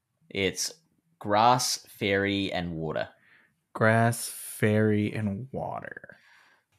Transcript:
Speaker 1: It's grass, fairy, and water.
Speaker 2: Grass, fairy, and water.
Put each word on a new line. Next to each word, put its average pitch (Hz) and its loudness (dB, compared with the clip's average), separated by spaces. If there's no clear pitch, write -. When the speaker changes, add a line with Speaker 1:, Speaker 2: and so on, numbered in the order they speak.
Speaker 1:
It's - -2
grass, 113 2
fairy, 98 0
and 87 -4
water. 78 -4
Speaker 2:
Grass, 113 2
fairy, 107 0
and 107 -4
water. - -10